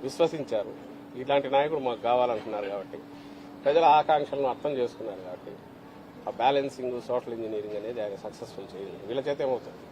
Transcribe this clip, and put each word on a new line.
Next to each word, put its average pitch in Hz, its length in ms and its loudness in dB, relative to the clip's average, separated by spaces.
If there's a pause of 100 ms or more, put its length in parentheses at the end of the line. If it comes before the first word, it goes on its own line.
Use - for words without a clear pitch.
విశ్వసించారు. 135 680 0 (500)
ఇట్లాంటి 139 320 2
నాయకుడు 147 340 4
మాకు 107 220 -2
కావాలంటున్నారు 110 640 2
కాబట్టి 95 260 -6 (680)
ప్రజల 151 200 8 (140)
ఆకాంక్షలను 143 560 4
అర్థం 147 260 -2
చేసుకున్నారు 110 460 -4
కాబట్టి 90 280 -12 (760)
ఆ - 20 -2 (120)
బ్యాలెన్సింగ్, 135 540 2 (120)
సోషల్ 123 300 -2
ఇంజనీరింగ్ 107 420 -6
అనేది 117 240 -6
ఆయన 101 120 -6 (100)
సక్సెస్ఫుల్ 101 480 -12
చేయలేదు. 92 360 -10
వీళ్ళ 135 180 0
చేత 143 100 -2 (100)
ఏమవుతుంది? - 420 -4